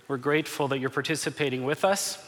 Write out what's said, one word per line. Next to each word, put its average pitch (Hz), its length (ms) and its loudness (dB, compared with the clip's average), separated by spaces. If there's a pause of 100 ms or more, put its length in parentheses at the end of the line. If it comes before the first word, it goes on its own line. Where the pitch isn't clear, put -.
We're 139 100 -2
grateful 147 520 2
that 139 100 0
you're 131 100 0
participating 139 760 -2
with 151 200 0
us. 196 320 2 (100)